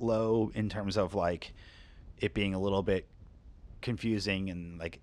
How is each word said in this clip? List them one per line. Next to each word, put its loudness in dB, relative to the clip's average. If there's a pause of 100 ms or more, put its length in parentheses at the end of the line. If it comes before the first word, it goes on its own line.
low 4
in 0
terms -2
of, 2
like, 0 (640)
it 0
being 2
a 0
little 2
bit 2 (760)
confusing 0
and, -8
like, -8